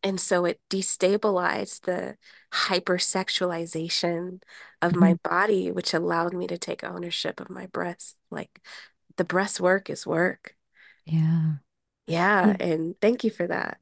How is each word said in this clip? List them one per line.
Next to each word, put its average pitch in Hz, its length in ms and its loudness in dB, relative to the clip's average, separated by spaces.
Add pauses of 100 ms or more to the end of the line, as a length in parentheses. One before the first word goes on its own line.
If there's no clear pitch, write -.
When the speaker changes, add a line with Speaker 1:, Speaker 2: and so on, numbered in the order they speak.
Speaker 1:
And 190 180 0
so 180 240 2
it - 160 0 (100)
destabilized 190 1120 2
the 180 340 -4 (360)
hypersexualization 175 1900 -2 (400)
of 175 120 2
my 180 200 8
Speaker 2:
Mm-hmm. 165 140 -4
Speaker 1:
body, 185 440 2
which 180 220 -4
allowed 170 400 0
me 180 120 -4
to 175 120 -6
take 175 260 -8
ownership 175 560 -6
of - 100 -14
my 185 160 -12
breasts. 175 500 -6 (140)
Like, - 300 -12 (560)
the 180 80 0
breast 185 360 -2
work 185 300 2
is - 160 -8
work. 165 500 -2 (500)
Speaker 2:
Yeah. 160 480 2 (520)
Speaker 1:
Yeah. 185 360 2
Speaker 2:
Yeah. 202 180 4
Speaker 1:
And 165 400 -2
thank 233 240 2
you 226 60 4
for 175 160 -4
that. 50 360 -6